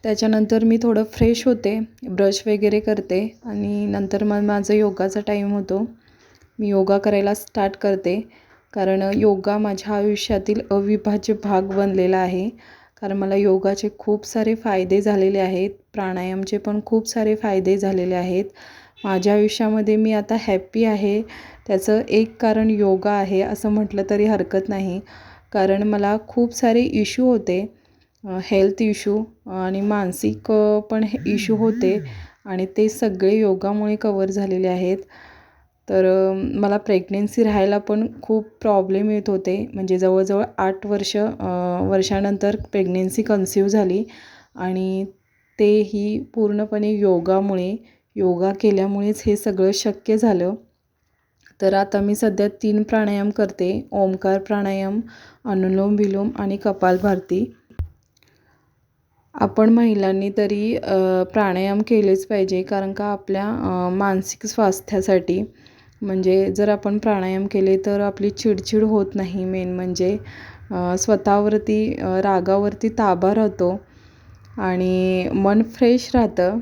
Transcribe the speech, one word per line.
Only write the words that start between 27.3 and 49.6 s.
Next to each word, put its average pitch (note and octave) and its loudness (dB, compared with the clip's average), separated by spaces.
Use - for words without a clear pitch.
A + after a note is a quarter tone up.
अ, F#3 -6
हेल्थ G3 2
इश्यू G#3+ 0
आणि F#3+ -4
मानसिक, G#3 -2
अ, G#3+ 4
पण A3 -2
हे G#3 -2
इश्यू G#3+ 0
होते G#3+ 0
आणि F#3+ -4
ते G#3+ 4
सगळे G3 0
योगामुळे G#3 0
कव्हर G3 -2
झालेले F#3+ -2
आहेत. F3+ 0
तर, F#3+ 4
अ, F#3+ 2
मला G3+ 0
प्रेग्नन्सी G3+ 0
राहायला G3+ 2
पण G#3+ -2
खूप A3 -2
प्रॉब्लेम G3 2
येत G#3 -2
होते, F#3+ -2
म्हणजे F#3+ -2
जवळजवळ F#3+ 2
आठ F#3+ -2
वर्ष, G3+ -2
अ, F3+ -2
वर्षानंतर G3 0
प्रेग्नन्सी F#3 -2
कन्सीव्ह G3 0
झाली G3+ 2
आणि F#3+ -4
तेही G#3 2
पूर्णपणे G#3 -2
योगामुळे, F#3+ 0
योगा F#3 0
केल्यामुळेच G3+ 0
हे G#3 2
सगळं F#3+ 0